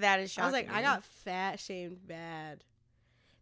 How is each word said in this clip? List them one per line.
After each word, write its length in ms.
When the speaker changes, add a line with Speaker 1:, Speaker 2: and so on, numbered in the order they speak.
Speaker 1:
That 200
is 180
Speaker 2:
I 80
was 60
like, 140
Speaker 1:
shocking 20
to 60
Speaker 2:
"I 40
Speaker 1:
me. 40
Speaker 2:
got 220
fat 560
shamed 460
bad." 580